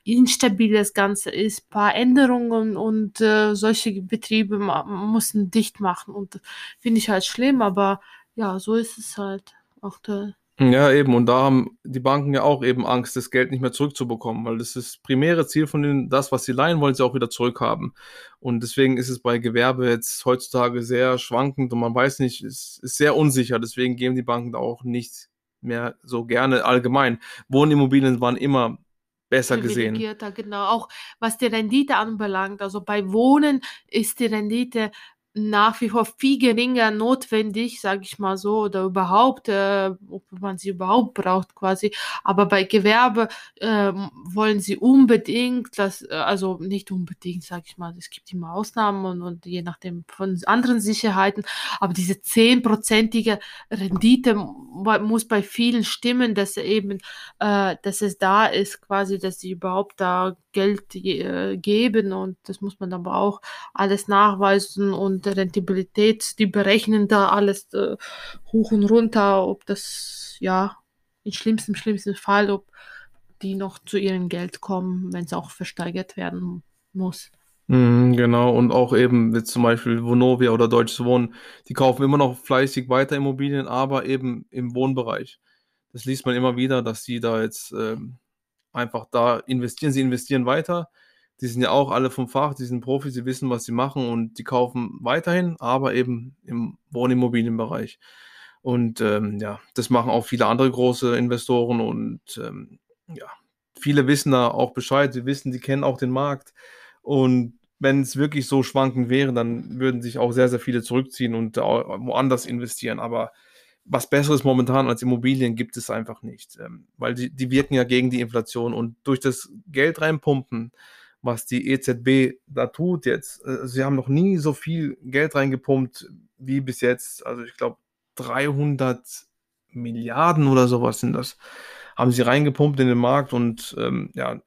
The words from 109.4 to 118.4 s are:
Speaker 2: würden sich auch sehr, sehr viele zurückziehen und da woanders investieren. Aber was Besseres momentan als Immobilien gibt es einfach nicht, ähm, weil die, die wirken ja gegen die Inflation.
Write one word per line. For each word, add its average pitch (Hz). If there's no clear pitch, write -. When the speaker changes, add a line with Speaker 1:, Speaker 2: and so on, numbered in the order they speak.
Speaker 2:
würden 127
sich 120
auch 120
sehr, 127
sehr 123
viele 120
zurückziehen 123
und 113
da 120
woanders 120
investieren. 120
Aber 113
was -
Besseres 143
momentan 127
als 120
Immobilien 123
gibt 117
es 117
einfach 113
nicht, 113
ähm, 113
weil 120
die, 123
die 131
wirken 135
ja 127
gegen 123
die 123
Inflation. 117